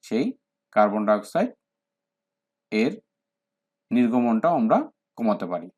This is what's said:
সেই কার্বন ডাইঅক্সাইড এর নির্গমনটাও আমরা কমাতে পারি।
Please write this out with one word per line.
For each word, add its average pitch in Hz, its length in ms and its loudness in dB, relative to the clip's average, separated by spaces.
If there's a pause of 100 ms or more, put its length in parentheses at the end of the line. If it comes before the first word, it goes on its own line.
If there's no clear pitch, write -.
সেই 143 320 -4 (380)
কার্বন 104 340 2
ডাইঅক্সাইড 107 460 -2 (1200)
এর 123 300 -2 (880)
নির্গমনটাও 120 640 2
আমরা 143 360 0 (240)
কমাতে 104 300 -2
পারি। 87 320 -8